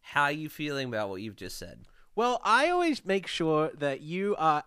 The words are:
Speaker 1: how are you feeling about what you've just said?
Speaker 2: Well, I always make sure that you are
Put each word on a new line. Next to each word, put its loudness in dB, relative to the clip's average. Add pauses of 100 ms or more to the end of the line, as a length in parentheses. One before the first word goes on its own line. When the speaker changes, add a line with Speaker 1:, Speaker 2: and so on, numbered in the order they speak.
Speaker 1:
how 2
are 4
you -6
feeling -4
about -2
what -8
you've -10
just -10
said? -14 (300)
Speaker 2:
Well, 2
I 4
always 0
make 0
sure 2
that -2
you -2
are 2